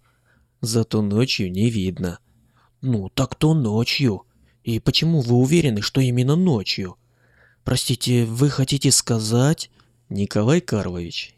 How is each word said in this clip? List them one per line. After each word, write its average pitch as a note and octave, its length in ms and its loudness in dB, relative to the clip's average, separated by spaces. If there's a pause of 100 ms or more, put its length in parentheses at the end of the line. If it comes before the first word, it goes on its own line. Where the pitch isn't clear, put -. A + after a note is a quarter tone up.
(640)
Зато A2 400 0
ночью G#2 500 0
не G2+ 160 2
видно. F#2 500 -4 (640)
Ну, A2 300 -4
так - 240 -2
то D#3 200 2
ночью. A#2 680 0 (400)
И A2+ 180 -2
почему D#3 400 0
вы A#2+ 160 2
уверены, C3 460 2
что - 180 -2
именно B2+ 340 2
ночью? C#3 640 -2 (680)
Простите, B2 600 0
вы A#2+ 240 0
хотите C3+ 420 0
сказать? A#2+ 800 0 (380)
Николай G#2+ 520 0
Карлович, F2+ 760 -6